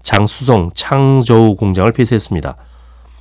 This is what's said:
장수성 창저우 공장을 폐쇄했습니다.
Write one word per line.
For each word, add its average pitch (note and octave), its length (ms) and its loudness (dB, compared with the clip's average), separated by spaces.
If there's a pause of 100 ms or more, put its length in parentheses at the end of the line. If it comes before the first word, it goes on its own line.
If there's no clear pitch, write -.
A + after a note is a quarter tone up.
장수성 G#2 680 0
창저우 B2+ 840 2
공장을 F#2+ 360 0
폐쇄했습니다. G#2+ 640 -4 (640)